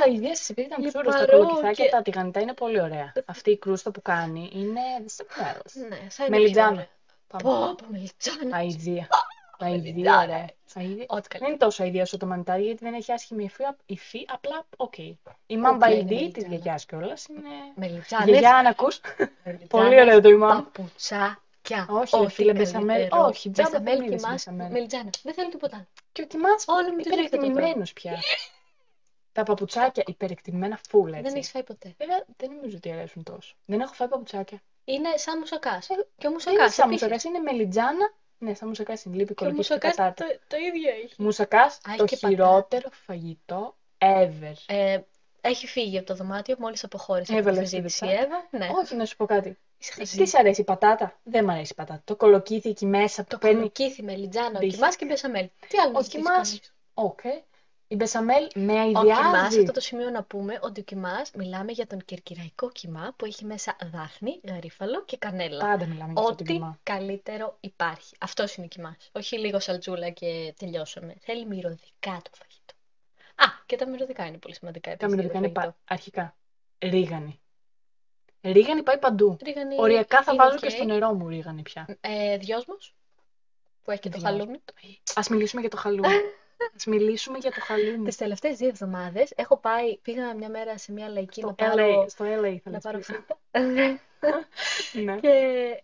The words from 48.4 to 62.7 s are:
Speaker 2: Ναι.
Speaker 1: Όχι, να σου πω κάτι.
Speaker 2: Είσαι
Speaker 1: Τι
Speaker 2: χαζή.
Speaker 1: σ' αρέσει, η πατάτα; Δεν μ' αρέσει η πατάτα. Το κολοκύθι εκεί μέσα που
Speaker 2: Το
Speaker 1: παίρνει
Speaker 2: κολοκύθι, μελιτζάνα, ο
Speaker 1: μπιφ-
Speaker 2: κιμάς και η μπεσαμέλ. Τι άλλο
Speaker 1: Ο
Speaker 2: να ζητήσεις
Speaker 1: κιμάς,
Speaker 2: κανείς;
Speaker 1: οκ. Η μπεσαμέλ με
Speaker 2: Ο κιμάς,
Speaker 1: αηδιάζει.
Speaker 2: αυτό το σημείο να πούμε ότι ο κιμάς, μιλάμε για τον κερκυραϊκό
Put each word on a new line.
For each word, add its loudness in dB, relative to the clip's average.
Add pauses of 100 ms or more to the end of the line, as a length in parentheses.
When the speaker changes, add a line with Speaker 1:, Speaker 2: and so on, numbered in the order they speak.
Speaker 2:
Ναι. -6 (120)
Speaker 1:
Όχι, -8
να -4
σου -12
πω -4
κάτι. -2 (200)
Speaker 2:
Είσαι -16
Speaker 1:
Τι -16
Speaker 2:
χαζή. 2
Speaker 1:
σ' -2
αρέσει, 6
η -4
πατάτα; 2
Δεν 0
μ' 2
αρέσει -4
η -14
πατάτα. -12
Το -4
κολοκύθι 6
εκεί -4
μέσα 0
που -14
Speaker 2:
Το -8
Speaker 1:
παίρνει 6
Speaker 2:
κολοκύθι, -2
μελιτζάνα, -6
ο -4
Speaker 1:
μπιφ- 0
Speaker 2:
κιμάς 2
και -8
η -6
μπεσαμέλ. -4 (180)
Τι -2
άλλο 4
Speaker 1:
Ο 0
Speaker 2:
να 0
ζητήσεις -6
Speaker 1:
κιμάς, 4 (140)
Speaker 2:
κανείς; -14 (200)
Speaker 1:
οκ. -4 (720)
Η -6
μπεσαμέλ 2
με 0
Speaker 2:
Ο 2
κιμάς, 6
Speaker 1:
αηδιάζει. 4
Speaker 2:
αυτό 6
το -4
σημείο -6
να -6
πούμε -8
ότι -8
ο -14
κιμάς, -8
μιλάμε -8
για -14
τον -12
κερκυραϊκό -12